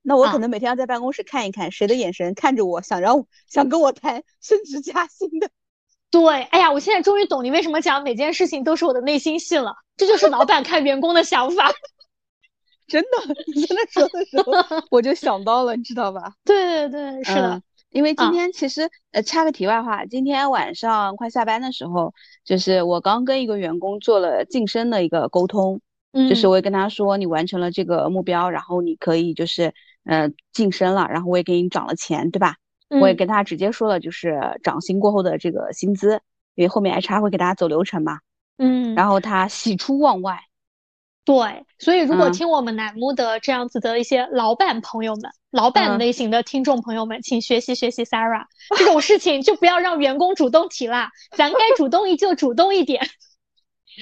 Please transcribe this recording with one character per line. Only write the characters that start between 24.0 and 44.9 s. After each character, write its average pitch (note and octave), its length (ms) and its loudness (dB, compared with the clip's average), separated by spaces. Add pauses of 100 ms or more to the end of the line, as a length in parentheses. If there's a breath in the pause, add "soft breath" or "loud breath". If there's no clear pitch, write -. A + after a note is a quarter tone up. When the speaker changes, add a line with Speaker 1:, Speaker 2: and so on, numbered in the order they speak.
Speaker 1:
做 G#3+ 180 4
了 C#3+ 280 0
晋 A#3 200 -2
升 A#3 220 -2
的 G#3 160 0
一 D#3+ 40 0
个 D#3+ 200 -2
沟 F3+ 180 0
通， F#3+ 340 -2 (320)
Speaker 2:
嗯。 C4 160 2
Speaker 1:
就 C4 60 4
是 A3 140 4
我 F#3+ 80 6
也 F#3+ 60 4
跟 G3 100 -2
他 G3 160 0
说， G3+ 300 0
你 G3 80 -2
完 E3 200 -2
成 F#3 140 -6
了 F3 100 -2
这 F#3 140 -4
个 D#3+ 240 0
目 F#3 140 -2
标， F3+ 280 -2
然 D#3+ 120 -6
后 F3+ 200 -4
你 E3 140 -4
可 E3+ 180 -2
以 E3 200 0
就 E3 120 -4
是， E3+ 260 -2 (320 soft breath)
呃， D#3 240 0 (240)
晋 G3+ 200 0
升 F#3 220 0
了， F#3+ 140 0
然 E3 140 -4
后 F3+ 80 -4
我 F3+ 60 2
也 F3 80 0
给 F3 180 2
你 F3+ 60 0
涨 - 180 -4
了 - 80 -6
钱， D#3+ 380 -4
对 F#3+ 80 -2
吧？ B3+ 160 2 (320)
Speaker 2:
嗯。 C#4 120 2
Speaker 1:
我 G3 60 8
也 F#3+ 80 6
跟 F3+ 140 -2
他 G#3+ 160 0
直 E3+ 120 -8
接 G3 140 0
说 A3+ 180 -2
了， F#3 120 0
就 E3 100 -10
是 D#3+ 300 -4 (240)
涨 D#3+ 160 -2
薪 F#3+ 180 -4
过 G#3 140 2
后 G3+ 100 0
的 D#3+ 160 -2
这 E3+ 140 -4
个 - 200 -6
薪 G3 220 -2
资， G#3 260 0 (360)
因 F3 80 2
为 F3+ 40 4
后 G#3 120 -2
面 G3 160 0
H F#3+ 160 -4
R G3+ 80 0
会 G#3 100 0
给 F#3 80 -2
大 F3+ 80 0
家 F#3 80 0
走 F3 140 -2
流 D#3 160 0
程 F3 180 -6
嘛。 D3+ 160 -4 (400)
Speaker 2:
嗯。 B3+ 380 0
Speaker 1:
然 F#3+ 120 4
后 G3 120 4
他 F#3+ 260 -2
喜 G3 300 -4
出 C#4 240 -2
望 A#3 220 2
外。 F#3 180 -8 (800)
Speaker 2:
对， B3 420 2 (140)
所 E4+ 160 2
以 F4+ 60 4
如 D#4 160 2
果 F4 140 4
听 E4+ 180 -4
我 D#4 120 2
们 A3+ 140 -4
栏 G#3+ 220 -8
目 B3+ 160 -4
的 A#3+ 240 -2
Speaker 1:
嗯。 A3+ 60 -6
Speaker 2:
这 C#4 100 -4
样 B3 160 -4
子 A#3+ 100 -6
的 A#3 220 -2
一 - 20 0
些 B3 300 0
老 A#3 220 2
板 C4 260 0
朋 A3 240 -8